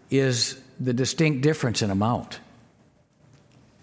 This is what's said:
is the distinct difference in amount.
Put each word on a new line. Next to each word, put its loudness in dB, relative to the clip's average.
is 0
the -2
distinct 0
difference 0
in 0
amount. -2